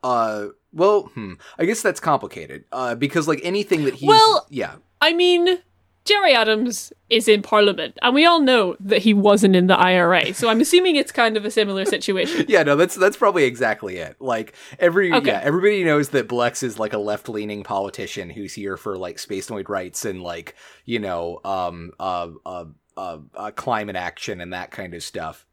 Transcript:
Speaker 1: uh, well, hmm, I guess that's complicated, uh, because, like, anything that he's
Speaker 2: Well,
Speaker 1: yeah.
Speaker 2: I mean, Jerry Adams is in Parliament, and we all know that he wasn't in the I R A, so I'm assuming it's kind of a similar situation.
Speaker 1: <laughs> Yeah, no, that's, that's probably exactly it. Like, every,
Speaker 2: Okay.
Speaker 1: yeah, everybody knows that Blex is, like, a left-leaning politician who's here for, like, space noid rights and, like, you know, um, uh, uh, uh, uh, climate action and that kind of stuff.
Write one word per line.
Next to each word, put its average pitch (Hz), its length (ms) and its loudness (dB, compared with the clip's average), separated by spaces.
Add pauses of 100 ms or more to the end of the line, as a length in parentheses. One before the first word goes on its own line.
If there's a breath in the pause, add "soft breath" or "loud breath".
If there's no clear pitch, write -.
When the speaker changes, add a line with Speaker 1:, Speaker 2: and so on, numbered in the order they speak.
Speaker 1:
uh, 113 440 -2 (240)
well, 190 320 2 (100)
hmm, 101 200 -10 (260 loud breath)
I 165 60 0
guess 220 160 -2
that's 180 180 -2
complicated, 95 720 -4
uh, 120 240 -4
because, 143 320 -2
like, 151 160 -2
anything 175 420 -2
that 123 100 0
he's 127 120 -4
Speaker 2:
Well, 440 420 6
Speaker 1:
yeah. - 260 -6 (260)
Speaker 2:
I 320 120 4
mean, 359 460 2 (460)
Jerry 392 280 4
Adams 220 600 0 (160)
is 226 180 2
in 208 140 6
Parliament, 202 600 2
and 247 140 2
we 302 100 6
all 339 140 6
know 240 400 2
that 202 220 0
he 214 120 4
wasn't 202 420 6
in 180 120 4
the 185 100 6
I 185 200 4
R 175 180 4
A, 165 180 2
so 233 160 -2
I'm 226 120 2
assuming 349 340 4
it's - 160 0
kind 226 260 0
of 208 80 -6
a 208 60 -6
similar 196 340 -2
situation. 208 600 -2
Speaker 1:
<laughs> - 40 -10
Yeah, 190 140 4
no, 143 120 2
that's, 175 200 0
that's 185 220 2
probably 185 260 2
exactly 113 540 -2
it. 80 220 -12
Like, 113 340 -6 (260 loud breath)
every, 175 340 2
Speaker 2:
Okay. 147 180 2
Speaker 1:
yeah, - 120 -4
everybody 185 400 2
knows 147 260 2
that 123 200 -2
Blex 120 340 -2
is, 110 160 -6
like, 107 140 -4
a 107 60 -4
left-leaning 104 640 -8
politician 98 680 -8
who's 95 220 -14
here 98 240 -8
for, 98 200 -10
like, 90 220 -10
space - 300 -10
noid 101 200 -10
rights 92 360 -8
and, 92 180 -8
like, 85 320 -12 (300 soft breath)
you 117 140 -6
know, 85 440 -6
um, 90 560 -6
uh, 90 300 -6 (160)
uh, 90 200 -12 (320)
uh, 90 200 -12 (180)
uh, 104 160 -12
climate 107 460 -6
action 90 420 -10
and 87 140 -12
that 90 180 -12
kind 90 220 -14
of 85 100 -14
stuff. 80 500 -12